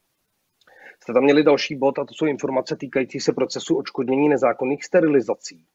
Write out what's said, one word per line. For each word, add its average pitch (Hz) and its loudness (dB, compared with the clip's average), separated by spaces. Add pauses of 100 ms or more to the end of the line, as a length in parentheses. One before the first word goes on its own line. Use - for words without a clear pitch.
(1040)
Jste 120 -8
tam 123 4
měli 143 6
další 147 2
bod 135 0
a 143 -4
to - -14
jsou 160 -2
informace 135 -4
týkající 135 -6
se - 0
procesu 131 -4
odškodnění 135 0
nezákonných 131 0
sterilizací. 139 0 (100)